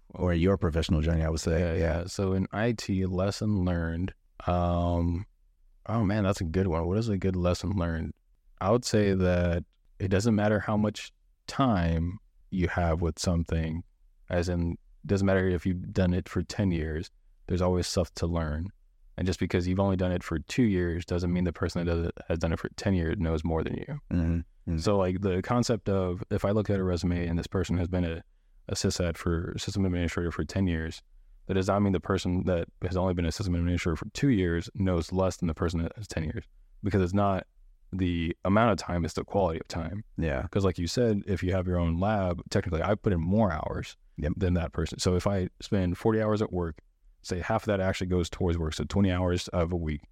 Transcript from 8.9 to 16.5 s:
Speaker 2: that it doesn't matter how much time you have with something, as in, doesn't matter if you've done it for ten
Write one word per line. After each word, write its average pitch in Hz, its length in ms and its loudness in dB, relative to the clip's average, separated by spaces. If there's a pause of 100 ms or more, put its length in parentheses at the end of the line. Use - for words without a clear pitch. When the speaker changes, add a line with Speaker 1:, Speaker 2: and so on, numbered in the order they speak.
Speaker 2:
that 87 500 2 (340)
it 98 100 -2
doesn't 104 260 4
matter 104 240 2
how 107 180 -2
much 107 360 -2 (340)
time 90 720 0 (320)
you 90 180 0
have 85 320 0
with 82 180 0
something, 82 680 -2 (460)
as 87 180 0
in, 85 280 0 (300)
doesn't 98 200 2
matter 95 220 4
if 90 160 0
you've 98 280 -2
done 90 200 4
it 92 160 -2
for 92 140 -2
ten 98 300 0